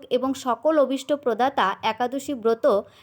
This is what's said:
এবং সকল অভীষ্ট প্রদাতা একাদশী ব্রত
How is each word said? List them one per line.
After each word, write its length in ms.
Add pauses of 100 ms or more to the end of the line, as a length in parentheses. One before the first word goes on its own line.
এবং 240
সকল 460
অভীষ্ট 340
প্রদাতা 680
একাদশী 520
ব্রত 480 (220)